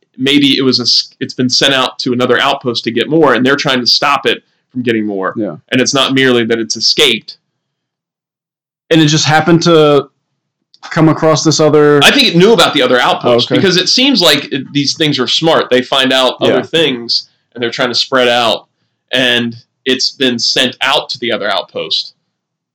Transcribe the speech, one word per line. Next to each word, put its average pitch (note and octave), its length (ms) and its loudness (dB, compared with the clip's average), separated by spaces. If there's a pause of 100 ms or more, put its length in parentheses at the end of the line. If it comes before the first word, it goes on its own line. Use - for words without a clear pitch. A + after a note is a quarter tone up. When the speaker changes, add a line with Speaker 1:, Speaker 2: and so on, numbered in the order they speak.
(180)
Speaker 1:
maybe C#3 400 2
it - 40 -2
was B2+ 180 2
a B2 40 -6
s-, - 260 -2 (100)
it's C3 160 -10
been B2+ 140 -2
sent C#3 240 0
out C3 260 -2
to C3 140 -4
another B2 260 0
outpost C3+ 460 -2
to A#2+ 60 -4
get A2+ 160 -2
more, D3 280 4
and B2 100 0
they're C3+ 100 4
trying C3+ 260 -2
to A#2 60 -4
stop C#3+ 380 0
it A#2 180 -2 (280)
from B2+ 100 -8
getting A2+ 240 0
more. F#2+ 320 -4
Speaker 2:
Yeah. G2 200 -6 (120)
Speaker 1:
And B2 100 -2
it's B2+ 140 -2
not C3+ 200 0
merely C3 320 2
that A2+ 140 -2
it's A2 160 -6
escaped. A#2 600 -2 (1500)
Speaker 2:
And E3 120 2
it D#3 60 4
just D3+ 180 0
happened D#3+ 380 2
to D3+ 460 4 (840)
come D#3+ 180 4
across D#3 340 0
this D#3 160 0
other D3 440 4
Speaker 1:
I F#3+ 80 2
think - 160 0
it - 80 -2
knew F#3+ 180 6
about D3+ 200 2
the C#3+ 80 0
other B2+ 180 2
outpost B2 520 0
Speaker 2:
Oh, - 40 -2
okay. - 60 2
Speaker 1:
because F#3 160 0
it F3+ 120 -2
seems B3 320 2
like D3+ 300 0
it, C3+ 220 -8
these C#3 240 -2
things D3+ 220 -2
are B2 80 -2
smart. D#3+ 420 0
They B2+ 120 2
find C3 300 0
out C3 300 0
Speaker 2:
Yeah. C3+ 80 0
Speaker 1:
other B2 140 0
things, C3 640 -4 (240)
and B2 100 -10
they're A#2+ 80 -4
trying B2+ 180 -4
to A#2 60 -6
spread B2+ 320 0
out. A#2+ 400 -2 (440)
And A#2+ 440 -2 (300)
it's C3 260 -2
been B2 280 -2
sent B2+ 420 -2
out C#3 280 -2
to A#2+ 100 -10
the A#2 120 -4
other G#2 180 -4
outpost. - 640 -6 (600)